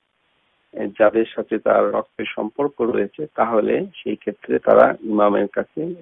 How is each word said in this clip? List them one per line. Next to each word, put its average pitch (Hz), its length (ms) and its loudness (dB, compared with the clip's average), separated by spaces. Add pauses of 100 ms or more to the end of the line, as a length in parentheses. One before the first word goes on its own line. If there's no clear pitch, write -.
(720)
এ, 110 140 -6 (120)
যাদের 110 260 4
সাথে 110 340 -6
তার 104 320 2
রক্তের 110 340 -6
সম্পর্ক 117 560 -6
রয়েছে, 113 540 -4
তাহলে 113 500 0 (100)
সেই 110 200 -8
ক্ষেত্রে - 440 -4
তারা - 420 6
ইমামের 104 460 0
কাছে 156 540 -6